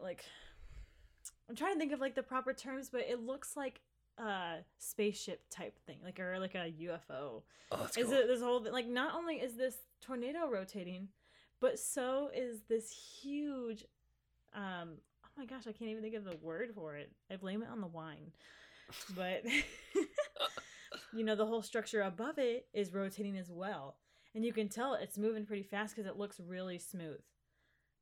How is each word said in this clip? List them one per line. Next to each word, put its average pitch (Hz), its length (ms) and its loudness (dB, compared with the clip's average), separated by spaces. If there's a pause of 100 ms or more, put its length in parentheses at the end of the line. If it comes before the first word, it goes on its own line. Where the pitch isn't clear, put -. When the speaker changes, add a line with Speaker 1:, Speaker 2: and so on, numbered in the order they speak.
Speaker 1:
like, 180 220 -6 (1200)
I'm 240 60 -8
trying 359 200 2
to 320 40 4
think 294 140 4
of, 269 80 0
like, 269 160 2
the 254 80 2
proper 262 280 0
terms, 262 380 -6
but 240 120 2
it 240 180 2
looks 262 360 -4
like 269 240 -2 (380)
a 185 380 0 (220)
spaceship - 720 0
type 170 380 -8
thing, 131 160 -12
like, 185 160 -8
or, 185 220 0
like, 190 160 -2
a 175 100 0 (120)
U 170 140 -2
F 165 160 -6
O. 135 360 -4 (260)
Speaker 2:
Oh, - 60 2
that's - 200 -2
Speaker 1:
Is 240 120 6
Speaker 2:
cool. 247 60 6
Speaker 1:
it 254 120 10
this 247 140 6
whole 247 240 6
thing? 220 80 0
Like, 240 160 2
not 254 260 2
only 330 220 0
is 240 180 -2
this 247 220 2 (240)
tornado 269 500 0
rotating, 190 560 -2 (540)
but - 180 8
so 269 560 2
is 233 340 0
this 226 220 4
huge, 277 920 -4 (720)
um, 175 400 -4 (300)
oh - 120 -20
my 277 100 -8
gosh, 240 220 -8
I 220 40 -6
can't 220 180 -4
even 220 120 -4
think 220 140 -2
of 208 80 -4
the 180 180 -4
word 175 320 -2
for 156 220 -6
it. 147 160 -10 (180)
I 190 60 -4
blame 190 260 -2
it 226 80 -6
on 233 100 -4
the 190 60 -2
wine. 160 460 -8 (840)
But, 180 340 0
<laughs> - 1600 0
you 220 120 0
know, 214 120 6
the 214 100 6
whole 226 160 2
structure 220 400 2
above 220 360 0
it 240 340 4
is 196 200 2
rotating 196 460 0
as 175 120 -6
well. 170 460 -4 (380)
And 220 100 2
you 233 80 4
can 220 160 4
tell 247 260 2
it's - 220 -2
moving 214 300 2
pretty 208 160 -2
fast 208 340 -2
'cause 214 100 -2
it 185 120 -4
looks 202 220 -4
really 185 380 -4
smooth. 165 420 -6 (800)